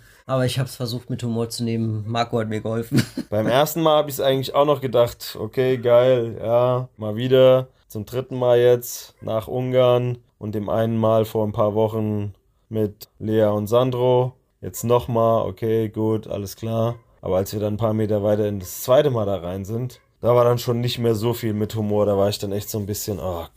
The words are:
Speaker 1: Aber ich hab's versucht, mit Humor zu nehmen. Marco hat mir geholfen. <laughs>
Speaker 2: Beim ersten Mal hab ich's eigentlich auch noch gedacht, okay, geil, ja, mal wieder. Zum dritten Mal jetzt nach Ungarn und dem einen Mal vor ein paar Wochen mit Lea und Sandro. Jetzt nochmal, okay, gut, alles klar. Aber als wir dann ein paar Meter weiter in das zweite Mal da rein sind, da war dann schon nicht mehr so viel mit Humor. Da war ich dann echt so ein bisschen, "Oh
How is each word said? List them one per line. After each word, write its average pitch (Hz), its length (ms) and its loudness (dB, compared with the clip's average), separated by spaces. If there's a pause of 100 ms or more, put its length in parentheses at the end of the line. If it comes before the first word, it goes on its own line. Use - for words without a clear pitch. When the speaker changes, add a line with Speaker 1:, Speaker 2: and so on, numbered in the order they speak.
(260)
Speaker 1:
Aber 131 200 0
ich 127 140 -2
hab's 131 160 -6
versucht, 120 340 -8
mit 123 140 -6
Humor 117 260 -4
zu 120 140 -8
nehmen. 113 440 -2
Marco 117 320 -2
hat 110 100 -2
mir 107 120 -4
geholfen. 117 420 -2 (120)
<laughs> - 140 -10
Speaker 2:
Beim 107 180 -2
ersten 147 340 0
Mal 156 160 4
hab 147 120 2
ich's 131 120 -10
eigentlich 135 340 0
auch 143 100 4
noch 147 160 2
gedacht, 120 580 0
okay, 127 380 0
geil, 120 640 4
ja, 123 460 0 (100)
mal 107 180 -6
wieder. 131 520 6 (220)
Zum 104 160 -8
dritten 127 340 -8
Mal 123 200 6
jetzt 123 640 2
nach 110 260 -4
Ungarn 123 680 2 (220)
und 104 160 -8
dem 104 140 -4
einen 113 280 0
Mal 110 280 4
vor 107 200 -2
ein 104 60 -4
paar 107 240 0
Wochen 107 580 -2 (360)
mit 107 400 -4 (100)
Lea 107 340 2
und 104 140 -2
Sandro. 123 680 2 (280)
Jetzt - 240 -12
nochmal, 113 600 2
okay, 110 440 -2
gut, 110 380 -2
alles 101 280 -8
klar. 113 400 -4 (260)
Aber 92 160 -2
als 98 160 -2
wir 107 60 -4
dann 104 140 -2
ein 104 40 -6
paar 110 160 -2
Meter 107 300 0
weiter 104 240 2
in 101 120 -4
das - 240 -12
zweite 143 260 4
Mal 117 160 -2
da 98 120 -2
rein 90 280 -8
sind, 117 340 -8 (220)
da 117 140 2
war 123 100 6
dann 120 120 4
schon 120 220 -2
nicht 120 200 -4
mehr 117 160 2
so 113 180 -2
viel 110 200 -4
mit 107 220 -4
Humor. 104 300 0
Da 101 120 2
war 98 120 4
ich 107 100 -6
dann 98 140 -6
echt 104 160 -6
so - 100 -6
ein 101 60 -4
bisschen, 101 340 -6
"Oh 85 240 -6 (140)